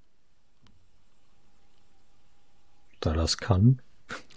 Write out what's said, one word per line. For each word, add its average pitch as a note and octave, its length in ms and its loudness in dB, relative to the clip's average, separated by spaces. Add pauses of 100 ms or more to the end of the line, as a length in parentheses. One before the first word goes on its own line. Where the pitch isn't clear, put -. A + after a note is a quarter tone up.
(3000)
Da D#2 120 2
das D#2+ 260 2
kann. A2 420 8 (560)